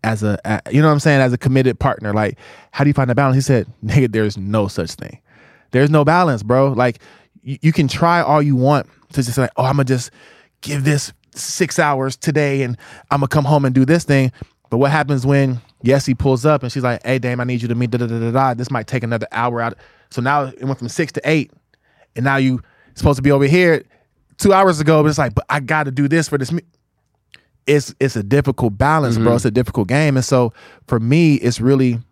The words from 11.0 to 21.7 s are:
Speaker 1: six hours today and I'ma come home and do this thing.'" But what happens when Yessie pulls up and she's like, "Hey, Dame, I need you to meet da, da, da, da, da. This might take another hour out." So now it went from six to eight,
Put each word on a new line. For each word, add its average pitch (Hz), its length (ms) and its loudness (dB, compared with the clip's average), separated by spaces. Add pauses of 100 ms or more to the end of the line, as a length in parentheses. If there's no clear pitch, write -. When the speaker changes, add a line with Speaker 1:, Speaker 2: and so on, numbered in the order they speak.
Speaker 1:
six - 440 -6
hours 135 380 -2
today 139 460 -2
and 120 140 -4 (360)
I'ma 139 160 0
come 151 160 0
home 143 200 2
and 127 100 0
do 131 100 4
this 160 180 2
thing.'" 135 300 0 (380)
But 113 80 -2
what 139 120 2
happens 139 340 0
when 135 380 0 (200)
Yessie 131 360 2
pulls 131 260 0
up 151 180 2
and 123 80 -8
she's 139 120 -6
like, 123 220 -2
"Hey, 131 140 -2
Dame, 123 220 -4
I 123 40 -4
need 123 180 -4
you 120 60 -6
to 117 60 -2
meet 120 160 -2
da, 123 80 -2
da, 120 80 -2
da, 117 120 -6
da, 117 120 -2
da. 131 240 0
This 120 160 -8
might 117 160 -4
take 120 160 -4
another 113 300 -4
hour 120 300 -4
out." 117 120 -4 (360)
So - 100 -8
now 143 240 0
it 131 180 -12
went 135 160 -6
from 120 120 -10
six 160 220 -4
to - 120 -8
eight, 151 260 0 (640)